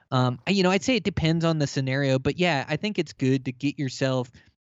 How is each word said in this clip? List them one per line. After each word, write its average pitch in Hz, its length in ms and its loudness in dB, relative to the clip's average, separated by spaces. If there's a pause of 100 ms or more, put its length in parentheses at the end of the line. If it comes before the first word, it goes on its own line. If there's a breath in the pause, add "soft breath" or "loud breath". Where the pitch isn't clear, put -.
(100)
um, 127 380 0
I, - 20 0
you 196 140 4
know, 180 80 4
I'd 202 100 0
say 262 140 2
it 185 80 -2
depends 165 400 0
on 160 160 2
the 139 80 2
scenario, 135 500 0
but 143 220 -2
yeah, 151 280 2
I 151 80 -2
think 208 220 -4
it's 160 140 -4
good 131 320 0
to 131 80 -6
get 139 260 -6
yourself 131 540 -2 (360 soft breath)